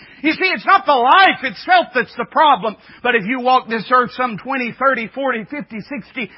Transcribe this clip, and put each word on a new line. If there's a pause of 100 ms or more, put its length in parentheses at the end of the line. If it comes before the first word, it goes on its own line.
(220)
You
see,
it's
not
the
life
itself
that's
the
problem. (260)
But
if
you
walk
this
earth
some
twenty,
thirty,
forty,
fifty,
sixty,